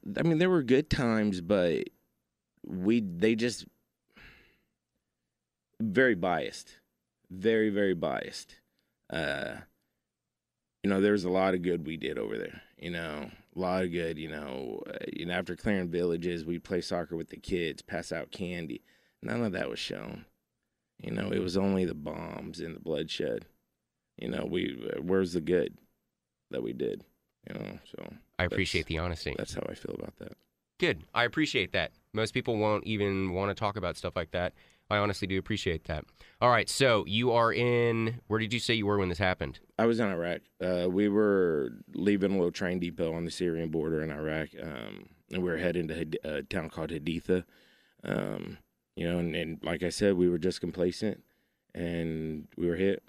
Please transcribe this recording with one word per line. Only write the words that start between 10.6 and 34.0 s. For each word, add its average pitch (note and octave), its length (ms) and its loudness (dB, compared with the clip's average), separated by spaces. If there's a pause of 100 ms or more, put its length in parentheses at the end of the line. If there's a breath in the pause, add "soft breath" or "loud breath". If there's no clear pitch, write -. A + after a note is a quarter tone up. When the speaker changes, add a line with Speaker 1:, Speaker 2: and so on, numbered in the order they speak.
Speaker 1:
you G2 80 2
know, F#2+ 100 4
there G#2 120 6
was G2+ 120 2
a F2+ 60 0
lot F#2+ 240 4
of F2+ 80 -2
good E2+ 240 0
we E2 100 -6
did C#2 220 -4
over A1 200 -4
there, G1+ 240 -8 (160)
you F2 120 -8
know, D#2 400 -6 (240)
a - 40 -8
lot F#2 260 2
of F2 80 -2
good, E2 260 -2
you D#2 120 -8
know, C2 580 -8
uh, - 240 -10
you E2 140 -8
know, F2 80 -2
after F2+ 200 -2
clearing F#2 360 0
villages, E2+ 540 0
we'd E2+ 200 -4
play F2+ 160 -2
soccer F2 360 -4
with E2 120 -6
the - 80 -14
kids, E2+ 460 -4
pass - 280 -8
out D#2+ 200 -6
candy. F2 520 -6 (400 soft breath)
None A#2 200 -2
of G#2+ 100 0
that F2 160 -2
was A1+ 100 -6
shown. - 460 -8 (720)
You - 120 -8
know, G#2 200 -2
it G2 100 0
was F#2 160 0
only F#2+ 280 2
the E2 100 -2
bombs D#2+ 680 -10
and E2 160 -8
the - 40 -14
bloodshed. D2+ 680 -4 (720)
You - 120 -6
know, D2+ 200 -4
we, C2+ 420 -4
uh, - 120 -4
where's F2+ 320 2
the F2 60 2
good D#2+ 360 2 (760)
that B1+ 120 -4
we A#1 100 -4
did, A#1+ 320 -4 (440)
you - 100 -8
know, G1+ 200 -10 (120)
so G1+ 220 -12 (260)
Speaker 2:
I F2+ 60 4
appreciate F2+ 380 0
Speaker 1:
that's, - 60 -6
Speaker 2:
the D#2+ 100 0
honesty. E2 380 -2
Speaker 1:
that's - 180 -6
how - 140 -4
I - 60 -8
feel - 200 -10
about - 220 -10
that. - 160 -16 (460)
Speaker 2:
Good. B2 240 2 (120)
I A#2+ 100 6
appreciate A#2+ 480 0
that. F2 200 0 (200)
Most A2 220 0
people B2 220 2
won't G#2+ 300 2
even G2 460 0
wanna G2 220 0
talk G#2+ 220 -2
about F2 200 -4
stuff - 200 -6